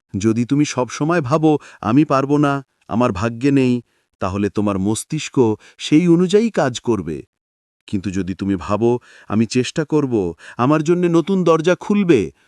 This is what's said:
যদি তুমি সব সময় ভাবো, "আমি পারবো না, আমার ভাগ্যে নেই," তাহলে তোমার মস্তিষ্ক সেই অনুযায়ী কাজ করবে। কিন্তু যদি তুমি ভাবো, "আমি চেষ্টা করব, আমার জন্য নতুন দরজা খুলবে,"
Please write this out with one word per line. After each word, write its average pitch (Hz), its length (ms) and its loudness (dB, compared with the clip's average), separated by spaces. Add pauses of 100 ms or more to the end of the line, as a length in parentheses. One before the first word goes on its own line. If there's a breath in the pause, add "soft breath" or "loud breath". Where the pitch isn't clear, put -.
(180)
যদি 110 260 0
তুমি 143 200 0
সব 127 240 -4
সময় 165 320 -2
ভাবো, 151 380 2 (220 loud breath)
"আমি 123 240 2
পারবো 139 340 0
না, 139 260 0 (240)
আমার 120 240 0
ভাগ্যে 117 380 -2
নেই," 127 320 2 (360)
তাহলে 101 320 -2
তোমার 104 280 -2
মস্তিষ্ক 110 760 -2 (240 loud breath)
সেই 165 300 2
অনুযায়ী 185 420 2
কাজ 135 300 -2
করবে। 82 420 -4 (640)
কিন্তু 101 240 -6
যদি 92 240 -4
তুমি 98 220 -2
ভাবো, 104 420 0 (300 loud breath)
"আমি 110 180 0
চেষ্টা 127 380 -4
করব, 120 500 -2 (220 loud breath)
আমার 147 260 2
জন্য 175 240 0
নতুন 170 380 0
দরজা 165 300 2
খুলবে," 170 560 0 (180)